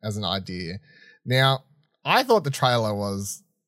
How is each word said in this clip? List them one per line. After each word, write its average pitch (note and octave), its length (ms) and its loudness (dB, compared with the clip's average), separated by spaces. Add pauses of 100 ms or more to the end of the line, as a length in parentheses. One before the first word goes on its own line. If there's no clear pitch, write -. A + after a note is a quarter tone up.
as G#2 140 -6
an G#2+ 80 -6
idea. F#2 540 -6 (460)
Now, C3 400 2 (380)
I G3+ 200 2
thought A#3 200 4
the C#3+ 80 -4
trailer A#2+ 420 2
was G2+ 500 -6 (240)